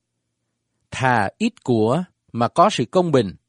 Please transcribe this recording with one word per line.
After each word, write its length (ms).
Thà 480
ít 260
của 400
mà 160
có 240
sự 120
công 280
bình 220